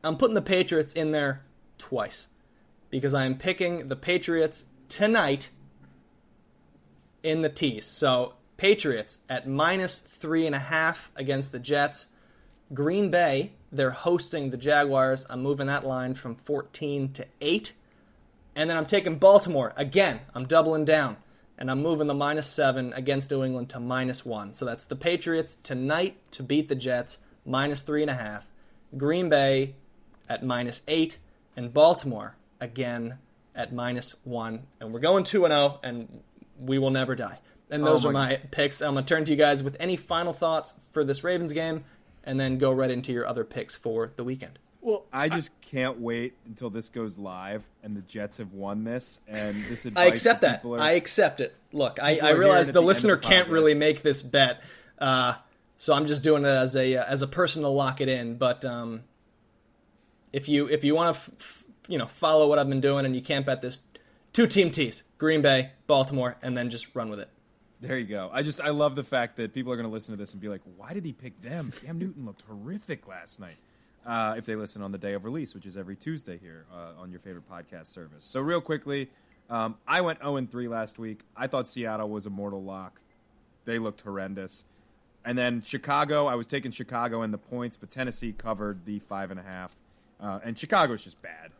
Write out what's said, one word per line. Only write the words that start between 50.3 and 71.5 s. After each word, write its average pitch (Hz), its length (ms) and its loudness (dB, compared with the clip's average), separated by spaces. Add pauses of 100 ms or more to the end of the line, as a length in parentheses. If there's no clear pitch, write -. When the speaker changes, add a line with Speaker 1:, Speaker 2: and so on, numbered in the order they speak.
Speaker 2:
that 156 80 6
Speaker 1:
that. 120 100 2
Speaker 2:
people 120 160 -8
are, 120 60 -2
Speaker 1:
I 156 120 4
accept 170 480 4
it. - 140 -4 (180)
Look, 143 300 -2
I, 147 120 4
Speaker 2:
people 151 120 2
Speaker 1:
I 151 60 8
Speaker 2:
are 165 60 8
Speaker 1:
realize 180 280 8
Speaker 2:
hearing - 0 -
Speaker 1:
the - 20 -2
Speaker 2:
at - 60 -4
the 180 60 10
end 165 80 8
Speaker 1:
listener 196 260 6
Speaker 2:
of - 80 -2
the - 60 -4
Speaker 1:
can't 180 200 8
Speaker 2:
podcast. 160 40 0
Speaker 1:
really 156 220 8
make 151 280 2
this 143 220 2
bet, 127 360 4 (380)
uh, 127 360 2 (440)
so 156 140 2
I'm 147 140 4
just 147 180 -2
doing 147 200 6
it 139 40 4
as 131 260 4
a, 131 220 2
uh, 123 100 0
as 139 160 0
a 139 60 -2
person 160 340 0
to 143 60 0
lock 135 320 0
it 131 80 0
in. 120 300 -4
But, 135 260 0
um, 120 400 -8 (1300)
if 139 160 -6
you, 143 200 2
if 147 140 0
you 147 140 4
wanna 170 140 4
f-, - 280 -6
f-, - 260 -16 (220)
you 180 100 -6
know, 135 100 -4
follow 156 420 6
what 147 100 6
I've 139 100 2
been 135 120 0
doing 139 260 2
and 131 80 0
you 127 80 -4
can't 139 240 -2
bet 131 160 -2
this, 123 200 -8 (500)
two 233 160 6
team 196 240 4
tease, 123 320 -2 (120)
Green 156 260 2
Bay, 135 280 4 (160)
Baltimore, 135 560 2
and 123 160 -4
then 120 120 -4
just 117 260 -12
run 113 120 -6
with 104 120 -10
it. 92 80 -14 (520)
Speaker 2:
There 131 180 -6
you 117 80 -6
go. 95 260 -8
I 135 100 -2
just, 151 180 -4
I 151 100 -2
love 147 260 0
the 139 80 -6
fact 120 320 -2
that 113 180 -6
people 127 180 -6
are 123 40 -4
gonna 117 120 -6
listen 110 240 -10
to 101 60 -10
this 101 140 -10
and 98 80 -14
be 104 80 -10
like, 98 140 -10 (140)
"Why 110 160 -18
did 185 120 -10
he 151 80 -8
pick 123 300 -18
them? 147 300 -10 (120)